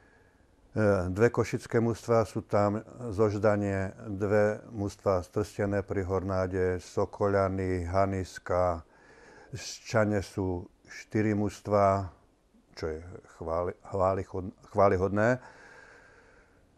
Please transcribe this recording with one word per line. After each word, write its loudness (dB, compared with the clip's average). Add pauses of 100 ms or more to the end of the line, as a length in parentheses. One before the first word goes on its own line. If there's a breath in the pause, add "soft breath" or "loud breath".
(760 soft breath)
Eh, 2
dve 2
košické -2
mužstvá 0
sú -8
tam, 0 (240)
zo 2
Ždanie, 0 (160)
dve 2
mužstvá -2
z -20
Trstené -2
pri -4
Hornáde, -2
Sokoľany, -2
Haniska. 0 (640 loud breath)
Z -12 (240)
Čane 2
sú -6 (180)
štyri -2
mužstvá, 2 (640)
čo -8
je -6 (380)
chváli-, -4 (120)
chválichod-, -2 (180)
chválihodné. 4 (1500 loud breath)